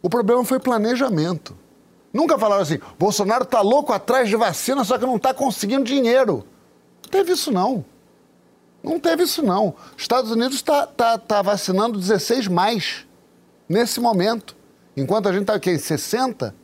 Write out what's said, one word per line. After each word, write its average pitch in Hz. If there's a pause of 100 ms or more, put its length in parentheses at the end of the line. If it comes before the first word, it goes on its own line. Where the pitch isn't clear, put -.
O 180
problema 240
foi 262
planejamento. 226 (600)
Nunca 302
falaram 202
assim, 151 (180)
"Bolsonaro 214
tá -
louco 254
atrás 233
de 208
vacina, 233
só 233
que 220
não 254
tá 262
conseguindo 262
dinheiro." 233 (560)
Não -
teve 381
isso, 320
não. 202 (960)
Não 320
teve 339
isso, 330
não. 196 (220)
Estados 254
Unidos 247
tá, 285
tá, 233
tá 208
vacinando 196
dezesseis 208
mais 190 (640)
nesse 226
momento. 226 (420)
Enquanto 190
a 190
gente 196
tá 214
aqui 185
em 156
sessenta 208